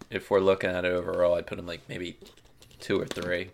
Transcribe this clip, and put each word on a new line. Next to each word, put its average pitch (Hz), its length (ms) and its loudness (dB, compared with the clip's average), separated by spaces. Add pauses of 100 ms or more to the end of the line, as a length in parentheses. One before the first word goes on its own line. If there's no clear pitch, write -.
(100)
if 101 200 -8
we're 98 100 6
looking 95 300 4
at 90 160 0
it 90 60 2
overall, 87 420 2
I'd 85 120 -2
put 92 120 -8
him, 87 80 -10
like, 85 220 -8
maybe 90 280 -8 (640)
two 98 200 0
or - 60 -4
three 90 480 -4